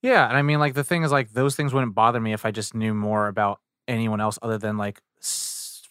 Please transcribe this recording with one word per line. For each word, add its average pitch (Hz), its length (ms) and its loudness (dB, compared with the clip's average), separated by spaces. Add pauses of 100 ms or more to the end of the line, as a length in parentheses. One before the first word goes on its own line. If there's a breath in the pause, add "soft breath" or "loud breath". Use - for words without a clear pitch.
Yeah, 214 260 6
and 120 80 2
I 143 60 4
mean, 147 160 2
like, 147 160 0
the 143 100 -2
thing 165 200 0
is, 147 80 0
like, 127 200 0
those 135 220 2
things 143 180 -2
wouldn't 127 220 0
bother 117 260 4
me 110 120 0
if 107 120 -4
I 110 60 -2
just 104 240 -6
knew 110 200 0
more 107 340 0
about 101 320 -2 (280)
anyone 113 320 0
else 107 220 -2
other 113 160 -2
than, 107 180 -4
like, 104 240 -6 (200)
s-, - 720 -10